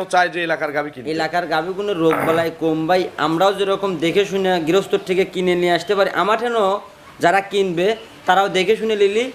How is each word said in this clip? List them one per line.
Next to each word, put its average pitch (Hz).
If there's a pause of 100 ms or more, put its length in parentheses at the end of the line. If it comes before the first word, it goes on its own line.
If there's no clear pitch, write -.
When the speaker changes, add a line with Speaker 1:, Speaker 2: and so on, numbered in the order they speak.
Speaker 1:
চায় 180
যে 170
এলাকার 156
গাভী 147
কিনতে? 135
Speaker 2:
এলাকার 160
গাভীগুলো 185
রোগ 160 (120)
বালাই 165
কম 160
ভাই, 180
আমরাও 165
যেরকম 196
দেখে 170
শুনে 185 (160)
গৃহস্থর 190
থেকে 185
কিনে 180
নিয়ে 175
আসতে 175
পারি, 196
আমার 202
ঠেনও 220 (380)
যারা 175
কিনবে 196 (300)
তারাও 190
দেখে 185
শুনে 214
নিলি 208